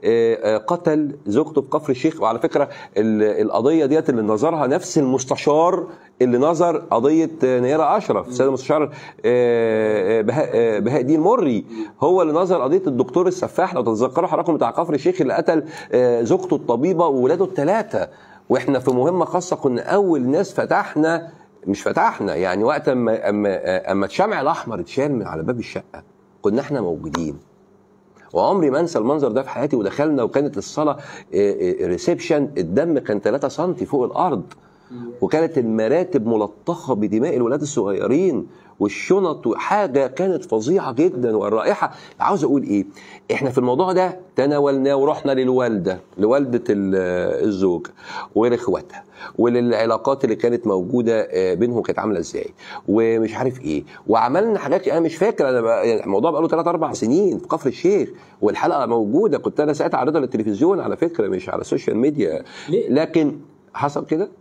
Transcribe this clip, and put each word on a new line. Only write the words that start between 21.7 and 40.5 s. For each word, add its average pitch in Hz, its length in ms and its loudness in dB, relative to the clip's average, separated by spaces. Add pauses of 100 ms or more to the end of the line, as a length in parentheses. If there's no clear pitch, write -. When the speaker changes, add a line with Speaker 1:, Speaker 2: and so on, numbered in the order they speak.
Speaker 1:
فتحنا، 107 540 0
يعني 92 280 0
وقت 147 260 0
أما، 117 400 0
أما، 95 640 0
أما 98 140 0
الشمع 185 360 -2
الأحمر 135 380 -4
اتشال 131 360 -2
من 101 120 -6
على 80 160 -6
باب 120 160 -4
الشقة - 440 -10 (380)
كنا 107 200 2
احنا 135 200 -4
موجودين. 80 560 -6 (960)
وعمري 147 360 2
ما 131 100 0
انسى 160 200 0
المنظر 135 320 0
ده 123 120 0
في - 60 -12
حياتي. 139 260 -4
ودخلنا 131 480 0
وكانت 135 340 -2
الصالة، 147 340 -2
آه، 131 60 -4 (360)
آه، 92 540 0
ريسبشن، 147 680 0
الدم 131 420 0
كان 104 220 -4
تلاتة 135 260 -2
سنتي 165 380 -4
فوق 127 180 -2
الأرض. 135 400 -2 (480)
Speaker 2:
مم. 120 200 -14 (100)
Speaker 1:
وكانت 160 360 0
المراتب 117 720 0
ملطخة 117 680 -2
بدماء 107 420 0
الولاد 113 240 0
الصغيرين 113 840 0 (320)
والشنط، 160 680 0
وحاجة 139 600 0
كانت 175 380 -2
فظيعة 131 460 0